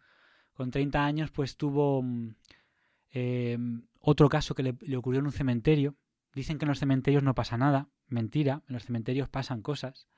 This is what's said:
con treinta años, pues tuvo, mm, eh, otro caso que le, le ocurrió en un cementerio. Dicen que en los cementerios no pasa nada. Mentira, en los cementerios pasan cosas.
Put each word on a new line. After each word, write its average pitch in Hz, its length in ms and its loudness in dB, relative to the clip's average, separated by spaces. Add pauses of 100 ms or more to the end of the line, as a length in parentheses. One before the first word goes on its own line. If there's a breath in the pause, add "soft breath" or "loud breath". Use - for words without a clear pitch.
(540 soft breath)
con 127 180 -6
treinta 143 340 0
años, 151 260 -2
pues 135 240 -4
tuvo, 143 460 2
mm, 120 340 -6 (760 soft breath)
eh, 123 440 -2 (440)
otro 147 260 6
caso 147 280 0
que 139 80 -2
le, 127 180 -2
le 135 160 -4
ocurrió 127 220 0
en 143 80 0
un 139 40 -4
cementerio. 139 640 2 (380)
Dicen 139 240 -6
que 156 80 -4
en 147 40 0
los 139 100 0
cementerios 139 440 4
no 135 120 4
pasa 120 220 -2
nada. 139 320 2 (180)
Mentira, 131 600 0
en 127 60 -10
los 120 120 -8
cementerios 127 440 -4
pasan 123 320 -6
cosas. 139 460 -8 (100)